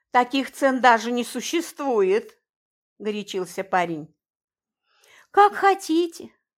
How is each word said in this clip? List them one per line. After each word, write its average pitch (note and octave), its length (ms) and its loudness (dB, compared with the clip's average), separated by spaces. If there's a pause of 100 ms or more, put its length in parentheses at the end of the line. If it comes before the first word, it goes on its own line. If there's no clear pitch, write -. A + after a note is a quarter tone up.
(120)
Таких B3 400 0
цен C4 280 0
даже A#3 320 4
не A#3+ 120 -2
существует», A#3 1120 -2 (640)
горячился G3+ 640 -8
парень. E3+ 500 -4 (1160)
«Как G4+ 240 4
хотите», F4 760 -2 (260)